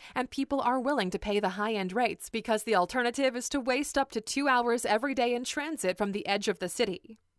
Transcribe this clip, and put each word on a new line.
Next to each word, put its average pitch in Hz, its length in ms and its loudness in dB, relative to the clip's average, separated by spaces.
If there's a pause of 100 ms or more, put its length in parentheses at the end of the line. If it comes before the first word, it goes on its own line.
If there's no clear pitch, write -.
(140)
and 254 140 -2
people 269 320 -2
are 254 200 2
willing 240 320 2
to 185 60 -4
pay 208 220 0
the 190 100 2
high-end 196 440 -2
rates - 340 0
because 220 360 -2
the 220 100 2
alternative 240 600 2
is 247 160 -4
to 285 100 0
waste 254 360 0
up 269 140 0
to 220 100 -2
two 285 280 -2
hours 240 360 2
every 226 300 2
day 240 200 2
in 247 100 -4
transit 285 520 -2
from 202 160 -2
the 202 140 -4
edge 202 220 0
of 190 100 -2
the 180 100 -4
city. 220 520 -4 (180)